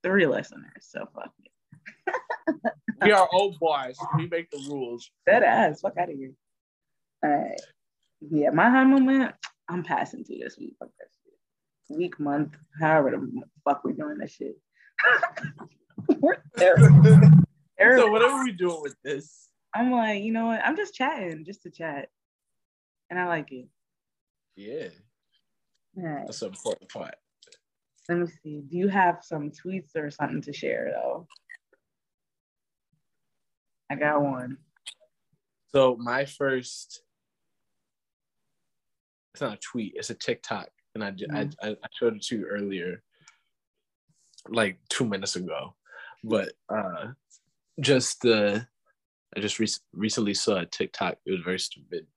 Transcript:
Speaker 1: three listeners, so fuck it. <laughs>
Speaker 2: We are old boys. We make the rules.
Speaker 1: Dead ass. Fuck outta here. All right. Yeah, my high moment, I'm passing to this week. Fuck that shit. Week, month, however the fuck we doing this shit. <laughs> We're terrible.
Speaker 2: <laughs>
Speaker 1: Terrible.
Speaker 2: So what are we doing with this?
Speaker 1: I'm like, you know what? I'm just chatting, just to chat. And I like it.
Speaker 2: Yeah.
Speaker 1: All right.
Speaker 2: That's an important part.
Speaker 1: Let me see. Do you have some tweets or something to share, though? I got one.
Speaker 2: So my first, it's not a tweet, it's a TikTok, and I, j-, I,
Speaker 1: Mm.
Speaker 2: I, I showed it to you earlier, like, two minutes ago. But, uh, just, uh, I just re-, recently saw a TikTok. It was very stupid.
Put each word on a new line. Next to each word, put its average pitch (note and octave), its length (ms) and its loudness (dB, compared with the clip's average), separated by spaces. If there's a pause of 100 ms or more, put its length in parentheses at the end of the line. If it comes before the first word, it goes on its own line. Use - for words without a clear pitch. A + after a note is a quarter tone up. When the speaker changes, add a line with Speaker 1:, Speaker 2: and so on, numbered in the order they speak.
Speaker 1:
three F#3 220 4
listeners, - 460 -6 (100)
so - 340 -14
fuck - 160 -16 (120)
it. - 1300 -8
<laughs> - 280 -8
Speaker 2:
We G#3 100 6
are F#3+ 200 6
old F#3 280 0
boys. C#3 380 -2 (200)
We E3 100 -2
make E3+ 220 -8
the C#3 200 -14
rules. A#2+ 400 -10 (180)
Speaker 1:
Dead G#3 160 6
ass. D#3 380 2
Fuck G3 160 -6
outta F3 140 -4
here. C3+ 220 -14 (880)
All D3+ 60 0
right. - 320 -2 (680)
Yeah, D3 200 2
my E3 200 4
high C4 140 4
moment, C4+ 500 4 (360)
I'm F3 140 -6
passing - 420 -6
to - 120 -14
this - 200 -14
week. - 200 -18
Fuck - 120 -20 (100)
that - 80 -20 (160)
shit. - 760 -20
Week, F3 220 -6
month, D3 360 -4 (260)
however D#3 300 4
the B2 300 -6 (220)
fuck - 220 -2
we - 80 -4
doing D3+ 240 -10
this D3 160 -12
shit. - 240 -14 (840)
<laughs> - 800 -6
We're - 240 0 (140)
terrible. D3 440 10
Speaker 2:
<laughs> - 280 12 (500)
Speaker 1:
Terrible. A#3+ 280 8
Speaker 2:
So G#3 40 2
what A3+ 100 2
are C4 220 2
we B3 80 -4
doing F3 300 -4
with C#3 240 -12
this? C#3+ 420 -10 (260)
Speaker 1:
I'm A#3+ 180 -2
like, A3 300 -2
you A3 120 -4
know A3+ 140 -2
what? A3+ 180 -2
I'm D4 100 0
just G4+ 180 -8
chatting, F#3+ 520 -6
just G3+ 180 -18
to F3 80 -20
chat. D3 380 -12 (1000)
And F3+ 80 -6
I F3+ 100 -2
like D#3 260 -6
it. B2+ 160 -18 (880)
Speaker 2:
Yeah. A2 320 -12 (1080)
Speaker 1:
All F3+ 60 -10
right. D3+ 220 -10
Speaker 2:
That's - 160 -14
an G#2 80 -8
important - 400 -12
part. - 260 -14 (960)
Speaker 1:
Let F3 80 -2
me F3 100 -4 (160)
see. D3+ 160 -14 (100)
Do E3 80 -12
you G3 120 0
have F#3 340 2
some D3+ 280 -10
tweets - 440 -14
or D3 160 -6
something D3 300 -6
to C#3+ 100 -14
share, - 420 -6
though? E3 320 -8 (2750)
I C#3+ 60 -6
got D3+ 260 0
one. C3 360 -4 (1160)
Speaker 2:
So C3 240 6
my A#2+ 280 -4
first, - 760 -6 (2250)
it's - 80 -14
not A#2 120 -6
a G#2 40 -16
tweet, - 380 -10
it's - 160 -12
a A2 40 -10
TikTok, - 520 -8 (260)
and A2 100 -10
I, G2+ 80 -8
j-, - 220 -12
I, D3 120 -6
Speaker 1:
Mm. D3 180 -12
Speaker 2:
I, G#2+ 60 -8
I - 240 -12
showed A2+ 240 -2
it G2+ 60 -16
to A#2+ 140 -8
you G2 80 -8
earlier, G2 560 -8 (1500)
like, G#2+ 280 -2 (120)
two - 160 -2
minutes F#2+ 320 -6
ago. E2 360 -10 (500)
But, A2 280 -4 (160)
uh, G#2 460 -8 (640)
just, B2+ 460 0
uh, G#2+ 340 2 (760)
I - 40 -6
just G#2 180 -4
re-, A2 100 -2 (260)
recently G#2 420 -4
saw G#2 220 -2
a F2 100 -4
TikTok. - 480 -6 (100)
It - 60 -6
was F#2 100 -4
very E2+ 180 -4
stupid. - 460 -12 (120)